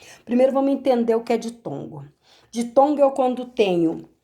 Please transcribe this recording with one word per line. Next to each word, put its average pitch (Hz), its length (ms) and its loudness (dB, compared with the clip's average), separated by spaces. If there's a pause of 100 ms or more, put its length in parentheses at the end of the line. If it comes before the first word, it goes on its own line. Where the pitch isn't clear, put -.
(260)
Primeiro 247 260 2
vamos 269 220 0
entender 240 420 0
o 226 80 -2
que 233 100 -4
é 233 40 0
ditongo. 151 680 -10 (460)
Ditongo 269 500 2
é 277 100 4
quando 254 340 -2
tenho 180 640 -2 (140)